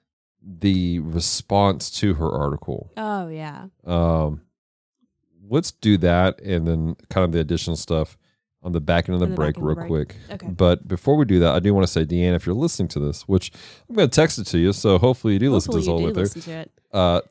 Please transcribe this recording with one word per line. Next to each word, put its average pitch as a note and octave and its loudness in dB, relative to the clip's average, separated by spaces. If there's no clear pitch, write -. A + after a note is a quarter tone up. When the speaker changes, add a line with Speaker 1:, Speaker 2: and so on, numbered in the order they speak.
Speaker 1:
the F2+ 0
response E2+ 0
to G2 0
her D#2 -2
article. C#2+ -4
Speaker 2:
Oh, G#3 -6
yeah. D#3 -14
Speaker 1:
Um, E2 0
let's C#3+ -2
do G#2 4
that F2 2
and E2+ -2
then D#2+ -2
kind F#2+ 0
of E2+ 0
the E2 0
additional E2 -2
stuff D#2 -4
on F2+ -8
the E2 -2
back E2+ 0
end F2+ -2
of F2+ 0
the F2+ 2
Speaker 2:
On E2 0
the F2+ -6
Speaker 1:
break D2+ 0
Speaker 2:
back - -10
end D2+ -2
of D2 -2
Speaker 1:
real - -10
Speaker 2:
the - -4
break. D#2 -2
Speaker 1:
quick. - -20
Speaker 2:
Okay. - -16
Speaker 1:
But F2 2
before A2 0
we D3 2
do F#2+ 4
that, E2 4
I F2+ 0
do G2+ 2
wanna F#2+ 2
say, E2 -2
Deanne, F2 0
if E2 -4
you're F2+ -2
listening B2 -4
to D2 -8
this, D2 -6
which F#2+ 0
I'm A#3 -12
gonna G#3 4
text - 2
it G#2 -8
to F2 -2
you, F2+ 4
so F#2+ 4
hopefully A#2+ 2
you G2 2
do C3 2
listen F2 0
to - -2
Speaker 2:
Hopefully D#2+ 2
Speaker 1:
this - -2
Speaker 2:
you E2+ 2
Speaker 1:
all E2 0
the E2 0
Speaker 2:
do - 0
Speaker 1:
way A3 -2
through. C3+ -2
Speaker 2:
listen G2+ -6
to E3+ -14
it. - -16
Speaker 1:
Uh, F2+ 2